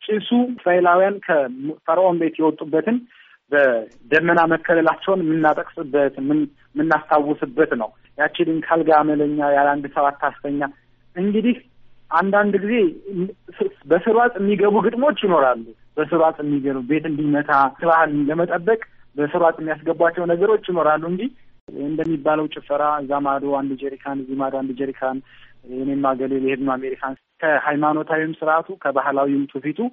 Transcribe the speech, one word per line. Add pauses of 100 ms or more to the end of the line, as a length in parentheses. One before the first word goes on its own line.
ጭሱ (200)
እስራኤላውያን
ከፈርዖን
ቤት
የወጡበትን (540)
በደመና
መከለላቸውን
የምናጠቅስበት፣
የምናስታውስበት
ነው። (300)
ያቺ
ድንክ
አልጋ (120)
መለኛ፣ (140)
ያለ
አንድ
ሰው
አታስተኛ። (560)
እንግዲህ (540)
አንዳንድ
ጊዜ (1120)
በስርዓት
የሚገቡ
ግጥሞች
ይኖራሉ። (280)
በስርዓት
የሚገቡ
ቤት
እንዲመታ (280)
ባህል (140)
ለመጠበቅ (360)
በስርዓት
የሚያስገቧቸው
ነገሮች
ይኖራሉ
እንጂ (560)
እንደሚባለው
ጭፈራ (120)
እዛ
ማዶ
አንድ
ጀሪካን፣
እዚህ
ማዶ
አንድ
ጀሪካን፣ (560)
«እኔም
አገሌ
ልሄድ
ነው
አሜሪካን» (240)
ከሃይማኖታዊም
ስርዓቱ
ከባህላዊም
ትውፊቱ (140)